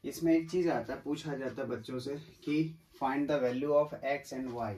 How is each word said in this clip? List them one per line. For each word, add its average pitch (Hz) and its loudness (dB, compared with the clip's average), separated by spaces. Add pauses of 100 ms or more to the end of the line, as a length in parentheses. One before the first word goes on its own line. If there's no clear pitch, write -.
इसमें 165 2
एक 165 4
चीज़ 175 4
आता 120 -2
है, 127 -8
पूछा 147 -4
जाता 131 -6
है 131 -4
बच्चों 123 -6
से 139 -4 (280)
कि 147 0 (460)
find 139 0
the 147 4
value 131 2
of 147 2 (160)
x 143 -4
and 131 -6
y। 113 -4